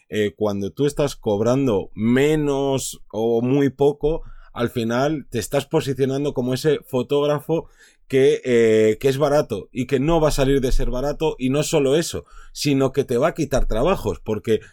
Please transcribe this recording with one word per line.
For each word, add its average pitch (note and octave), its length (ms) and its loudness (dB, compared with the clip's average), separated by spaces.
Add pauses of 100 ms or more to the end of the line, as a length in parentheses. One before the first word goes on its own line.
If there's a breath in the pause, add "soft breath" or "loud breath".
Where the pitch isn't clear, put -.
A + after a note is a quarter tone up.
(100)
eh, G#2 260 -2
cuando G2+ 360 -4
tú C#3 120 -2
estás C#3+ 320 -2
cobrando A2 800 0
menos C#3 1080 0 (100)
o A2+ 300 0
muy C3+ 300 2
poco, D3 520 -2 (300 soft breath)
al A#2 160 -2
final B2+ 640 -2
te A#2+ 80 -6
estás C#3 260 -4
posicionando C#3 680 -2
como B2+ 180 -2
ese C#3+ 320 0
fotógrafo C#3+ 840 -2 (400 soft breath)
que, C3+ 360 4
eh, A2 560 4
que C3+ 80 2
es C3 80 0
barato C#3 560 0
y B2 140 -4
que C3+ 120 0
no D#3+ 220 2
va D#3 80 2
a C3 40 2
salir C#3 280 2
de B2 120 0
ser B2 180 2
barato, C#3 480 -4
y B2+ 100 -2
no C#3+ 140 0
solo C#3+ 340 2
eso, D#3+ 300 -4 (260 soft breath)
sino C3+ 400 0
que C3+ 120 0
te B2 120 -2
va C#3 120 2
a F3 60 -4
quitar C3 320 0
trabajos, A2+ 540 -2
porque G#2+ 400 -2 (120 loud breath)